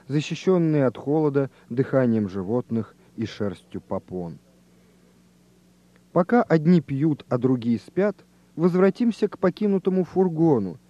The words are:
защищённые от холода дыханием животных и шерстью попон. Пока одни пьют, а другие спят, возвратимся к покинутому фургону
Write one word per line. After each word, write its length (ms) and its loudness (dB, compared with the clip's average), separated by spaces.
защищённые 800 0
от 100 -2
холода 540 -2
дыханием 600 0
животных 680 -6
и 100 -6
шерстью 560 -8
попон. 560 -10
Пока 300 2
одни 380 4
пьют, 480 -2
а 80 -2
другие 420 0
спят, 380 -4
возвратимся 720 0
к 100 -8
покинутому 640 0
фургону 760 0